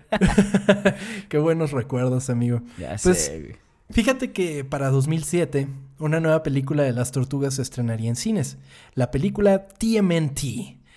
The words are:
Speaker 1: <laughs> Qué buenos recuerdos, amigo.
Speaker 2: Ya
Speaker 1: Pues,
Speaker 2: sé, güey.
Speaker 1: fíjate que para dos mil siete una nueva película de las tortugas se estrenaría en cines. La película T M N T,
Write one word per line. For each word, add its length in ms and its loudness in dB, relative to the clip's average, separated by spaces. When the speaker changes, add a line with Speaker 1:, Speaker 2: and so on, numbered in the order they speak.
Speaker 1:
<laughs> 1160 2
Qué 80 0
buenos 340 2
recuerdos, 580 -2
amigo. 320 0
Speaker 2:
Ya 240 -8
Speaker 1:
Pues, 240 4
Speaker 2:
sé, 140 -8
güey. 160 -16
Speaker 1:
fíjate 420 0
que 320 -4
para 240 -2
dos 180 2
mil 160 -2
siete 440 -2
una 200 0
nueva 240 2
película 400 0
de 100 2
las 180 -2
tortugas 440 -2
se 60 -4
estrenaría 480 -4
en 80 -2
cines. 400 -2
La 180 0
película 560 2
T 300 -2
M 200 4
N 120 2
T, 500 -6